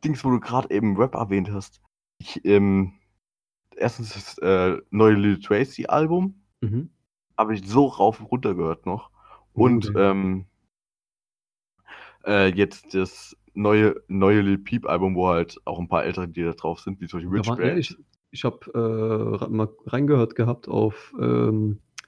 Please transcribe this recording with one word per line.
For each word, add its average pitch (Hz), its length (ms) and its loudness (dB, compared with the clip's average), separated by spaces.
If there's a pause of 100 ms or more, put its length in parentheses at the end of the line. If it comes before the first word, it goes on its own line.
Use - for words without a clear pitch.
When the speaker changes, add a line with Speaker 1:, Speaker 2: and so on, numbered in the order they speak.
Speaker 1:
Dings, 151 200 -4
wo 135 60 2
du 120 100 2
grad 123 300 -4
eben 101 260 0
Rap 123 180 0
erwähnt 98 360 -2
hast. - 300 -10 (380)
Ich, - 260 -16
ähm, 98 480 4 (840)
erstens 117 380 -6
das, - 240 -16
äh, 92 400 2 (120)
neue 110 240 6
Lil 101 260 2
Tracy - 460 -2
Album. 170 560 0 (180)
Speaker 2:
Mhm. 117 300 -4 (460)
Speaker 1:
Hab 110 140 0
ich 95 160 -4
so 127 200 4
rauf 110 340 0
und 110 60 -16
runter 123 280 -2
gehört 82 320 -4
noch. 95 240 -8 (440)
Speaker 2:
Oh, 113 100 2
Speaker 1:
Und, 120 220 2
Speaker 2:
damn. 104 100 -4
Speaker 1:
ähm, 95 500 0 (1800)
äh, 98 280 4
jetzt 98 400 -2
das - 420 -4 (180)
neue, 104 420 4 (120)
neue 98 340 4
Lil 98 160 0
Peep 117 280 -6
Album, 90 280 0
wo 90 140 0
halt 85 360 -2
auch - 140 -8
ein 87 100 -8
paar 82 160 0
ältere 90 220 -4
Lieder 85 280 -4
drauf 82 260 -8
sind, 98 200 -10
wie 85 60 -12
zum 87 120 -10
Beispiel 87 120 -8
Speaker 2:
Da 98 80 -2
Speaker 1:
Rich 104 80 -2
Speaker 2:
war, 117 160 -2
ja, - 20 0
Speaker 1:
Brand. 170 140 0
Speaker 2:
ich, - 180 -6 (340)
ich - 140 -12
hab, - 240 -6
äh, - 100 -8
ra-, 110 680 -4
mal 107 200 -2 (180)
reingehört 135 500 0
gehabt 120 320 -2
auf, 110 520 -2
ähm, 113 600 0 (280)